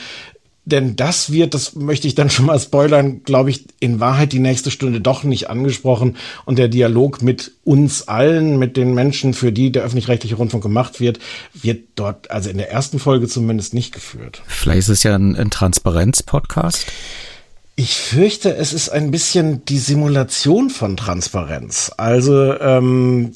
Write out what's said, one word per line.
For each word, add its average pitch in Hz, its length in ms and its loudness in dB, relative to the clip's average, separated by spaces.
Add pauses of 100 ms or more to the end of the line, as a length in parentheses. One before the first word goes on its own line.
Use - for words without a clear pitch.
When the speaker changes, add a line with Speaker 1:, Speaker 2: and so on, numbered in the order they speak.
(640)
Speaker 1:
denn 135 320 0
das 147 360 -2
wird, 160 220 2
das - 220 -6
möchte 147 300 -4
ich 131 80 -2
dann 143 140 2
schon 127 160 2
mal 151 160 2
spoilern, 143 600 2
glaube 135 260 2
ich, 131 160 -4 (160)
in 120 200 0
Wahrheit 135 320 2
die 131 60 0
nächste 131 320 0
Stunde 123 300 -2
doch 127 240 0
nicht 131 240 -2
angesprochen. 123 680 0 (260)
Und 127 140 0
der 123 100 4
Dialog 120 540 2
mit 127 300 0 (120)
uns 143 420 2
allen, 147 520 2
mit 131 180 0
den 127 160 2
Menschen, 135 400 0
für 123 180 0
die 127 220 2
der 127 120 0
öffentlich-rechtliche 117 500 -2
Rundfunk 110 280 -2
gemacht 110 380 -2
wird, 120 200 0 (340)
wird 117 300 -4 (100)
dort, 101 360 -8
also 101 200 -6
in 95 80 -6
der 101 120 -6
ersten 135 280 -4
Folge 131 300 2
zumindest, 113 440 -2
nicht 120 220 -4
geführt. - 520 -18
Speaker 2:
Vielleicht - 340 2
ist 95 100 0
es 101 140 2
ja 107 100 4
ein, 98 220 2
ein 104 120 0
Transparenz-Podcast? 98 1400 0 (960)
Speaker 1:
Ich - 160 -2
fürchte, 190 600 0
es 147 160 -4
ist 165 160 -4
ein 151 240 -2
bisschen 156 520 0
die 143 140 0
Simulation 143 920 2
von 104 280 -4
Transparenz. 87 1000 -6
Also, 135 600 2
ähm, 127 760 2